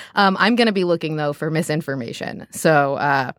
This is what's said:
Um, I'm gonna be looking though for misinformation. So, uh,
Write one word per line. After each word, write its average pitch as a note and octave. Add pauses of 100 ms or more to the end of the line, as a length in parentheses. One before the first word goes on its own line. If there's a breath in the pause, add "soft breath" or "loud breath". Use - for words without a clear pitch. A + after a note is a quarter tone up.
(140 loud breath)
Um, G3
I'm G#3+
gonna A3+
be F#3+
looking E3+
though D3
for D#3
misinformation. D3+
So, C#3+
uh, C#3